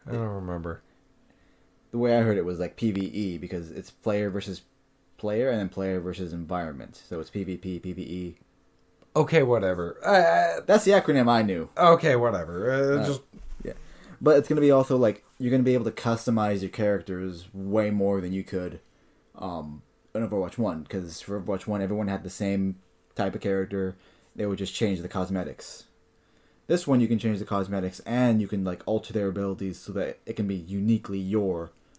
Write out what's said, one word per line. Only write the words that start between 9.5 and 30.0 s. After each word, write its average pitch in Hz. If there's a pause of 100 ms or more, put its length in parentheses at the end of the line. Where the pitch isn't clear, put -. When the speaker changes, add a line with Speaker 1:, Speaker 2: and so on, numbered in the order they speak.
Speaker 1:
Uh, 170
Speaker 2:
That's 208
the 196
acronym 143
I 117
knew. 87
Speaker 1:
okay, 165
whatever. 98
Uh, 139
Speaker 2:
Uh, 143
Speaker 1:
just 139 (420)
Speaker 2:
yeah. - (460)
But 147
it's 139
gonna 151
be 143
also, 135
like, 110 (140)
you're 123
gonna 131
be 127
able 117
to 107
customize 110
your 95
characters 92
way 104
more 98
than 90
you 95
could, 90 (560)
um, 76 (320)
in 113
Overwatch 95
one, 85
'cause 87
for 101
Overwatch 95
one, 104
everyone 101
had 98
the 90
same 98 (380)
type 95
of -
character. 95 (400)
They 104
would 98
just 98
change 98
the 87
cosmetics. 90 (840)
This 175
one, 131
you 110
can 110
change 107
the 104
cosmetics, 98
and 120
you 98
can, 98
like, 90
alter -
their 101
abilities 95
so -
that 92